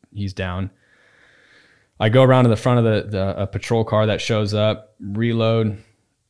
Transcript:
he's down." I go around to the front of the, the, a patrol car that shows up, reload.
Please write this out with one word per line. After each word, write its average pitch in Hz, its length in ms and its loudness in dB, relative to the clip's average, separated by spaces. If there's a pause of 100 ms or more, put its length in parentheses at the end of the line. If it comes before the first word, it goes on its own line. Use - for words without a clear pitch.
(120)
he's 98 220 -8
down." 92 360 -6 (1300)
I 110 80 2
go 127 140 6
around 127 220 6
to 120 60 4
the 113 60 2
front 123 240 0
of 113 40 2
the, 107 260 0
the, 98 320 -4
a 98 40 -2
patrol - 380 -4
car 107 220 0
that 104 140 -2
shows 107 340 -2
up, 107 460 -2
reload. 113 800 -2 (520)